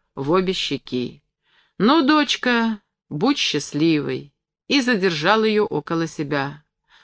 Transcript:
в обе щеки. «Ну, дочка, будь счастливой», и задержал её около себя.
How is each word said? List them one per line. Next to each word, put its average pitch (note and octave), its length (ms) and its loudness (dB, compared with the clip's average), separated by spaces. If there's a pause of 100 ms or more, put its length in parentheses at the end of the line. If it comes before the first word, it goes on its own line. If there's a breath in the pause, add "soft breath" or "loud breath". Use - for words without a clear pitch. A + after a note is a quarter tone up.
(140)
в C3+ 160 -4
обе F#3 220 0
щеки. - 680 -6 (560)
«Ну, C#4 240 4
дочка, B3 760 0 (280)
будь G#3 300 0
счастливой», C#3+ 960 -2 (340)
и C#4 140 2
задержал G3+ 640 2
её G#3+ 220 2
около E3 400 -2
себя. C#3+ 560 -6 (420 soft breath)